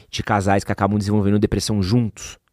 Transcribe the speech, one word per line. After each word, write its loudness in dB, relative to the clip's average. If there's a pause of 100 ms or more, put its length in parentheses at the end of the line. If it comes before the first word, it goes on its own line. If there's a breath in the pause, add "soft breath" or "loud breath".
(100)
de -8
casais 2
que -8
acabam 0
desenvolvendo 2
depressão 0
juntos. -2 (140)